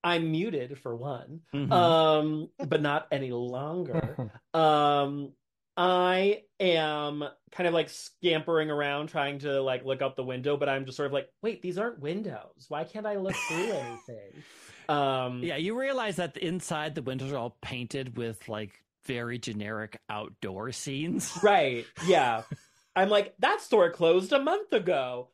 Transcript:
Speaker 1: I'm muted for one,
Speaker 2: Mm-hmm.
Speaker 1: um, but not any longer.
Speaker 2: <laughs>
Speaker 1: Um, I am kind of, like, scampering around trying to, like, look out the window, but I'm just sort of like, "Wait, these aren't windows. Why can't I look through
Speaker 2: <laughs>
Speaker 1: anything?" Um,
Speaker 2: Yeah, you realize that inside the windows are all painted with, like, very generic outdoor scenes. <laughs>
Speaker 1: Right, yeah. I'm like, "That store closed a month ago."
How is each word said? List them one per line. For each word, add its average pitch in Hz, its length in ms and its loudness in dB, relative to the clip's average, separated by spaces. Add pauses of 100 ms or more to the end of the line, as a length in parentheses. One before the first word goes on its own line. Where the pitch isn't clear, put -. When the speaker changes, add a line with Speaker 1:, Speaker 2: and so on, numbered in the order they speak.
Speaker 1:
I'm 170 260 2
muted 156 480 -2
for 117 160 -8
one, 131 460 -8 (120)
Speaker 2:
Mm-hmm. 139 200 0
Speaker 1:
um, 156 760 6 (180)
but 156 160 2
not 147 280 0
any 135 220 -2
longer. 135 1040 -4
Speaker 2:
<laughs> - 40 -20 (140)
Speaker 1:
Um, 147 760 4 (440)
I 185 680 4 (160)
am 151 640 0 (300)
kind 180 160 0
of, 170 60 2
like, 160 160 2
scampering 156 800 0
around 147 380 -2
trying 143 320 -2
to, 139 220 0
like, 127 220 -2
look 135 180 -2
out 135 140 -2
the 131 80 -4
window, 127 320 -2
but 139 120 0
I'm 135 180 -2
just 131 100 -14
sort 147 100 -2
of 135 60 -4
like, 139 160 -2 (140)
"Wait, 208 200 -6
these 180 160 -6
aren't 226 220 -6
windows. 156 680 -8
Why 151 160 -6
can't 214 220 -10
I 208 100 -2
look 190 200 -4
through 180 360 -4
Speaker 2:
<laughs> - 0 -
Speaker 1:
anything?" 113 680 -10 (460)
Um, 131 560 -2
Speaker 2:
Yeah, 165 120 -4
you 196 220 -4
realize 254 380 -4
that 170 220 -4
inside 160 580 -4
the 151 60 -6
windows 131 280 -6
are 143 60 -4
all 120 240 -6
painted 123 560 -8
with, 117 320 -8
like, 107 340 -10 (220)
very 120 340 -6
generic 107 680 -8
outdoor 107 640 -8
scenes. 151 680 -6
<laughs> 170 40 -4
Speaker 1:
Right, 151 420 4 (220)
yeah. 127 360 4 (540)
I'm 190 140 4
like, 208 280 2
"That 359 220 2
store 180 320 6
closed 175 400 4
a 277 100 6
month 381 300 0
ago." 135 600 0